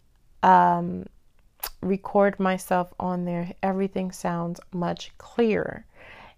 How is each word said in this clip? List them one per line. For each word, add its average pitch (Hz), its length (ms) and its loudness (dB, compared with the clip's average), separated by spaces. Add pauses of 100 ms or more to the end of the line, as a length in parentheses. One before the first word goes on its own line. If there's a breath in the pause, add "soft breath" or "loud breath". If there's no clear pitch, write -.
(440)
um, 180 640 4 (760)
record 196 560 2
myself 185 640 -2
on 180 240 -4
there, 175 280 -4 (120)
everything 190 480 -2
sounds 170 480 -6 (120)
much 175 460 -6
clearer. - 680 -2 (520 loud breath)